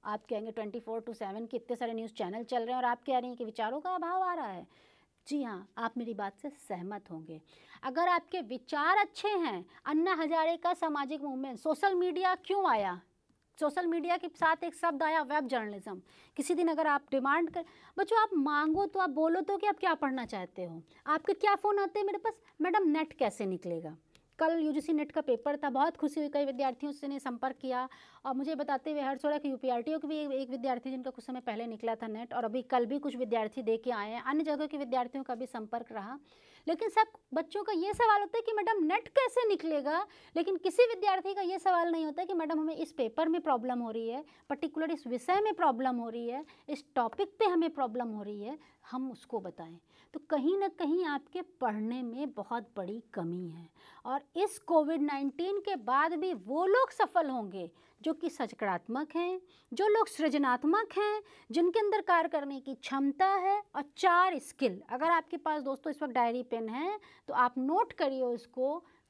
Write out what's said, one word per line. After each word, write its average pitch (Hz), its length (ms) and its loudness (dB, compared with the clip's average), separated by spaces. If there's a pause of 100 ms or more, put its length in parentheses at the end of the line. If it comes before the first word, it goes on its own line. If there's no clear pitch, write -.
आप 214 220 -6
कहेंगे 220 240 -4
ट्वेंटी 220 300 -6
फ़ोर 226 200 -6
to 226 140 -10
सेवन 214 320 -8
के 240 100 -6
इतने 240 200 -6
सारे 233 160 -4
न्यूज़ 226 200 -8
चैनल 208 320 -6
चल 247 140 -2
रहे 226 100 -4
हैं 254 80 -2
और 254 80 0
आप 240 180 0
कह 262 160 2
रही 247 100 -4
हैं 247 100 -12
कि 247 60 -6
विचारों 220 360 -4
का 359 140 -4
अभाव 359 280 0
आ 359 120 0
रहा 294 120 -4
है। 180 200 -10 (600)
जी 285 160 -2
हाँ, 202 260 -8 (100)
आप 226 200 -4
मेरी 233 160 -6
बात 202 240 -6
से 285 120 -10
सहमत 202 600 -8
होंगे। 160 300 -12 (420)
अगर 320 260 0
आपके 349 320 0
विचार 285 560 0
अच्छे 403 320 0
हैं, 294 360 0 (200)
अन्ना 330 300 2
हजारे 320 420 2
का 339 180 0
सामाजिक 294 480 -2
मूवमेंट, 269 360 -6
सोशल 349 360 2
मीडिया 359 400 2
क्यों 370 360 2
आया? 196 300 0 (580)
सोशल 311 280 0
मीडिया 339 300 0
के 359 120 -4
साथ 330 360 2
एक 339 100 -6
शब्द 320 280 0
आया, 311 200 2
वेब 285 240 -2
जर्नलिज्म। 208 540 -4 (360)
किसी 311 180 0
दिन 330 140 4
अगर 311 180 2
आप 285 240 2
डिमांड 285 400 2
कर, 330 140 -6 (340)
बच्चों, 440 200 4
आप 427 160 4
मांगो 311 520 2
तो, 392 140 -2
आप 370 100 2
बोलो 320 300 2
तो 392 160 -2
कि 415 100 -2
आप 403 120 0
क्या 349 160 2
पढ़ना 262 300 -2
चाहते 185 400 -8
हो। 165 180 -10 (240)
आपके 311 280 2
क्या 403 200 4
फ़ोन 403 240 2
आते 403 200 0
हैं 403 80 0
मेरे 415 120 -2
पास, 440 220 -4 (200)
"मैडम, 359 280 4
नेट 311 240 2
कैसे 208 340 -2
निकलेगा?" 170 500 -6 (420)
कल 330 200 2
यूजीसी 302 340 0
नेट 294 200 0
का 311 80 -2
पेपर 285 360 0
था, 294 140 -2
बहुत 277 260 2
खुशी 302 240 -2
हुई, 294 80 -2
कई 294 160 0
विद्यार्थियों 269 480 -2
से 285 160 -10
ने 277 100 -6
संपर्क 262 380 -4
किया 254 320 -4 (380)
और 269 80 -2
मुझे 285 200 -2
बताते 285 380 -2
हुए 294 80 -2
हर्ष 269 240 -4
हो 294 40 2
रहा 294 100 2
कि 294 120 -4
यूपीआरटीओ 254 480 -2
के 302 100 -8
भी 302 100 -2
एक, 294 120 -4
एक 262 200 -4
विद्यार्थी 254 400 -4
जिनका 262 200 -6
कुछ 247 140 -12
समय 254 160 -8
पहले 233 260 -6
निकला 226 280 -4
था 226 120 -8
नेट, 226 280 -8
और 233 100 -2
अभी 233 180 -2
कल 247 240 2
भी 277 120 -2
कुछ 285 180 -6
विद्यार्थी 226 460 -2
दे 226 140 0
के 233 140 -4
आए 214 200 -4
हैं, 233 120 -8
अन्य 294 220 0
जगह 302 220 -2
के 294 100 -6
विद्यार्थियों 262 480 -2
का 247 100 -4
भी 247 120 -6
संपर्क 233 460 -8
रहा। 220 260 -10 (480)
लेकिन 339 220 0
सब 440 180 6 (280)
बच्चों 330 300 -2
का 427 80 -2
ये 381 220 0
सवाल 440 260 8
होता 415 180 -2
है 453 40 0
कि 453 100 -2
"मैडम, 415 320 2
नेट 392 240 2
कैसे 494 400 4
निकलेगा?" 311 580 0 (300)
लेकिन 359 200 0
किसी 453 300 4
विद्यार्थी 381 480 0
का 392 80 -2
ये 370 160 -2
सवाल 339 340 2
नहीं 330 120 0
होता 311 200 -4
कि 370 100 -4
"मैडम, 320 260 0
हमें 311 160 -2
इस - 160 -6
पेपर 262 360 -2
में 330 120 2
प्रॉब्लम 247 380 0
हो 233 120 -4
रही 226 180 -4
है, 269 160 -6 (240)
पर्टिकुलर 311 420 -4
इस 311 160 -6
विषय 254 340 0
में 427 140 2
प्रॉब्लम 262 420 2
हो 233 120 -4
रही 233 200 -6
है, 269 160 -6 (240)
इस 294 160 -8 (100)
टॉपिक 247 440 -2
पे 440 60 4
हमें 339 260 4
प्रॉब्लम 247 380 -2
हो 214 140 -6
रही 202 200 -8
है, 269 160 -8 (320)
हम 262 200 -6
उसको 233 300 -8
बताएं।" 170 360 -12 (380)
तो 302 60 -8 (100)
कहीं 311 280 4
ना 392 100 2
कहीं 349 360 0
आपके 294 380 -4 (180)
पढ़ने 226 420 -2
में 262 300 -6
बहुत 233 440 -6
बड़ी 202 260 -6 (120)
कमी 175 340 -4
है। 165 200 -14 (360)
और 269 160 -2 (160)
इस 403 220 0
कोविड 311 440 4
नाइन्टीन 294 580 -2
के 403 160 -2
बाद 277 380 2
भी 359 200 -2
वो 247 320 -2
लोग 480 240 6
सफल 330 400 2
होंगे 196 400 -6 (320)
जो 311 100 0
कि 330 180 -4
सकारात्मक 220 840 -4
हैं, 359 240 -2 (320)
जो 381 160 2
लोग 415 180 4
सृजनात्मक 294 920 2
हैं, 415 240 0 (280)
जिनके 349 300 4
अंदर 415 200 2
कार्य 359 280 4
करने 277 320 -4
की 269 140 -8
क्षमता 277 520 2
है। 392 360 2 (140)
और 285 80 -4 (120)
चार 359 420 4
स्किल, 196 420 -2 (100)
अगर 277 200 0
आपके 330 260 2
पास 302 260 -2
दोस्तों 269 280 -4
इस 294 120 -6
वक्त 269 120 -2
डायरी 240 280 2
पेन 233 260 -4
है 330 300 -4 (300)
तो 285 60 -4
आप 247 240 4
नोट 330 340 2
करिए 269 300 0
उसको, 254 640 -2 (260)